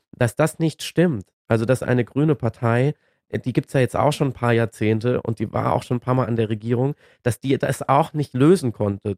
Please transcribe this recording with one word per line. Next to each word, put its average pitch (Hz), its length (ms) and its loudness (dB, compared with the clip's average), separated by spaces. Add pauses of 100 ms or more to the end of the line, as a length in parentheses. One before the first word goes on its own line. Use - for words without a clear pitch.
(120)
dass - 240 -2
das 156 240 -2
nicht 160 240 -2
stimmt. 160 400 0 (240)
Also, 113 180 2
dass 127 160 0
eine 123 220 0
grüne 147 320 0
Partei, 120 580 0 (360)
äh, 104 100 -4
die 123 140 -6
gibt's - 200 -2
ja 139 60 2
jetzt 123 160 0
auch 143 160 2
schon 143 160 0
ein 123 60 -2
paar 120 180 0
Jahrzehnte 113 720 0
und 113 180 -6
die 107 120 -4
war 117 220 0
auch - 100 0
schon 123 140 -4
ein - 40 -4
paar 127 120 -2
Mal 127 140 0
an 120 80 -2
der 110 140 0
Regierung, 117 440 -2 (300)
dass 120 160 -2
die 135 180 0
das - 300 -4
auch 143 260 2
nicht 151 200 -4
lösen 143 400 4
konnte, 101 440 -2